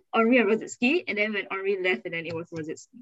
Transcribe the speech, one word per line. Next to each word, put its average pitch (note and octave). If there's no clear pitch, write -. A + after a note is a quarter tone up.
Henry A3+
and G#3+
Rosicky, B3
and G#3
then G#3+
when G3
Henry F#3+
left, F#3
and E3
then E3
it E3+
was E3
Rosicky. D#3